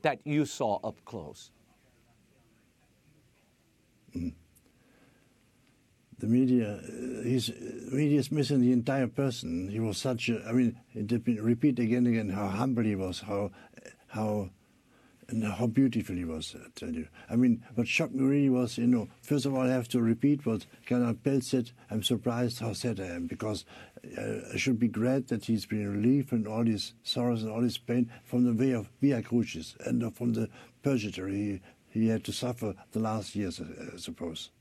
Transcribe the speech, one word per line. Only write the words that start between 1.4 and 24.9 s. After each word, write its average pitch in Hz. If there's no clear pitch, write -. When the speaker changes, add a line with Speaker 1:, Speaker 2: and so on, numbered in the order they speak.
Speaker 2:
Mm. 85
The -
media, 120
uh, 107
he's, 120
uh, -
media 143
is 127
missing 143
the 123
entire 131
person. 117
He 104
was 110
such 123
a, 110
I 113
mean, 120
it 107
had 117
been 110
repeated 120
again 120
and -
again 113
how 98
humble 117
he 107
was, 92
how, 101
how, 107
and 113
how 104
beautiful 117
he 87
was, 80
I -
tell 85
you. 80
I 113
mean, 120
what 117
shocked -
me 135
really 139
was, 123
you 120
know, 120
first 143
of 139
all, 131
I 127
have 127
to 127
repeat 127
what 110
Cardinal 123
Pell 135
said. 123
"I'm 104
surprised 120
how 113
sad 107
I 92
am," -
because, -
uh, 55
I -
should 123
be 117
glad 123